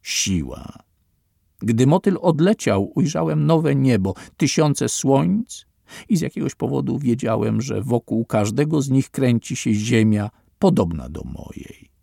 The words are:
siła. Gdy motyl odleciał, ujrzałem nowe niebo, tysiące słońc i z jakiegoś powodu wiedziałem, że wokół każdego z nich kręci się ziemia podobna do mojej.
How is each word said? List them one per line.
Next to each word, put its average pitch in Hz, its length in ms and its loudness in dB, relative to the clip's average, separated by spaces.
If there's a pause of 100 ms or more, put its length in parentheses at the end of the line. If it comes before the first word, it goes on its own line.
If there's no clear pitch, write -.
siła. - 720 -6 (840)
Gdy 117 280 2
motyl 185 340 2
odleciał, 160 760 2
ujrzałem 156 500 0
nowe 156 300 2
niebo, 117 380 2 (240)
tysiące 143 520 0
słońc 160 760 0 (440)
i 202 80 2
z - 40 0
jakiegoś 139 340 -6
powodu 131 440 -4
wiedziałem, 113 640 0
że 113 200 -4
wokół 117 440 -2
każdego 135 560 0
z 139 80 -4
nich 131 200 2
kręci 123 460 0
się 117 180 -2
ziemia 107 560 2 (300)
podobna 85 500 2
do - 140 -12
mojej. - 680 -16 (120)